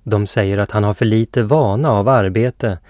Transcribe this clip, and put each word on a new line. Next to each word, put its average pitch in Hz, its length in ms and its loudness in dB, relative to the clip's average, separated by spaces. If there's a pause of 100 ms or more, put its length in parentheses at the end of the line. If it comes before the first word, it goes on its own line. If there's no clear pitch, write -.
De 104 240 -2
säger 101 300 -2
att 101 140 -2
han 107 120 0
har 104 100 0
för 117 120 -2
lite 113 380 0
vana 127 480 0
av 104 180 2
arbete 110 720 0 (100)